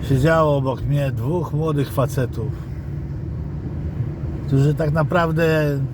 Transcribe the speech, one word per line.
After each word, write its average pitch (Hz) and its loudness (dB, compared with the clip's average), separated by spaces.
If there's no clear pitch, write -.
Siedziało 147 4
obok 135 0
mnie 139 0
dwóch 135 -2
młodych 147 0
facetów, 117 -2
którzy 139 4
tak 147 0
naprawdę 160 2